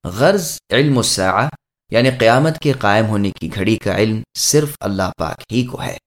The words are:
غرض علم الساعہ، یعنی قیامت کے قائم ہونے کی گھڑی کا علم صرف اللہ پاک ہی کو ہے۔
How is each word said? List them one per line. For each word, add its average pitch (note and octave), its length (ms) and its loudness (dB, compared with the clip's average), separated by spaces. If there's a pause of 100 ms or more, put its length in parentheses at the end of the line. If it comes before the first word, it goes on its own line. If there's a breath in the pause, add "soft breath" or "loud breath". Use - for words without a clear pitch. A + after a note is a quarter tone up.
غرض D#3+ 520 0 (140)
علم C3+ 280 2
الساعہ، G2+ 500 0 (420)
یعنی B2 280 4
قیامت C3 400 4
کے C#3+ 200 0
قائم G#2 280 2
ہونے G#2 240 0
کی - 240 -10
گھڑی G#2 220 0
کا G2 200 -4
علم A2 240 0 (180)
صرف D3 420 0
اللہ G2 380 -2
پاک - 340 -8
ہی B2 140 0
کو - 160 -12
ہے۔ - 140 -8 (100)